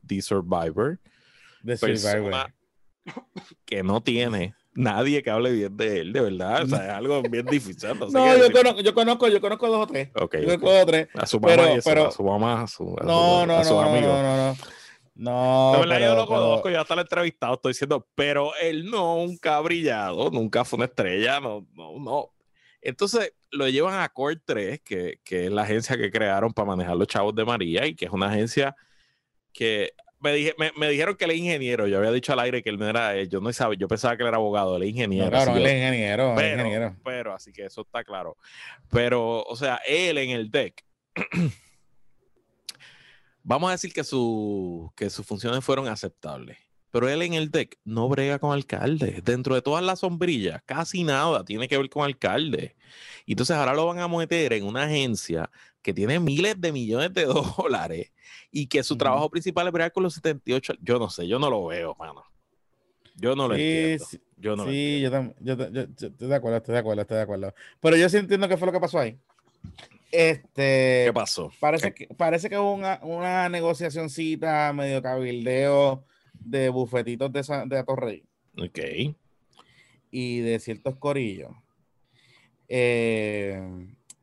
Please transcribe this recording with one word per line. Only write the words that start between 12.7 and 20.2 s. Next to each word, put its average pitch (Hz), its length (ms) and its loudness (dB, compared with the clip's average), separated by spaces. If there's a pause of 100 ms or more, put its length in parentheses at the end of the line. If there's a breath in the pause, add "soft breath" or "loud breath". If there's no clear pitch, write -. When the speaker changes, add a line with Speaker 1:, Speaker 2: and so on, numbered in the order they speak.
Speaker 1:
a - 40 -6
su, - 60 -4
Speaker 2:
No, 170 380 6
no, 170 120 4
Speaker 1:
a 330 60 6
sus 160 100 4
Speaker 2:
no, - 100 6
no, 151 60 4
Speaker 1:
amigos. 147 200 4
Speaker 2:
no, 139 140 4
no, 131 140 2
no. 135 200 0 (600 loud breath)
No, 127 580 4
Speaker 1:
De 135 40 8
verdad, 127 200 4
yo 120 80 4
Speaker 2:
pero, 113 80 6
Speaker 1:
lo - 120 4
conozco, 113 360 4
Speaker 2:
pero 180 120 0
Speaker 1:
yo 160 60 2
hasta 160 140 -2
lo 175 40 0
he 175 40 2
entrevistado, 165 500 -2
estoy 131 180 -2
diciendo, 139 340 -2 (100)
pero 143 360 2 (100)
él 165 300 -2
nunca 170 640 0
ha 147 60 2
brillado, 131 680 0